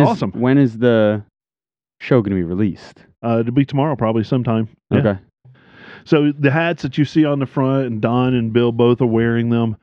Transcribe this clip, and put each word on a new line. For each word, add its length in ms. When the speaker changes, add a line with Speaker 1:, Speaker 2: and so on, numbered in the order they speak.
Speaker 1:
is, 40
Speaker 2:
awesome. 220
Speaker 1:
when 260
is 200
the 460
show 220
gonna 140
be 80
released? 600
Speaker 2:
Uh, 140
it'll 140
be 120
tomorrow, 300
probably 280
sometime. 460
Yeah. 80
Speaker 1:
Okay. 200
Speaker 2:
So 320
the 140
hats 320
that 140
you 80
see 200
on 140
the 60
front, 420
and 140
Don 340
and 180
Bill 180
both 300
are 60
wearing 420
them. 340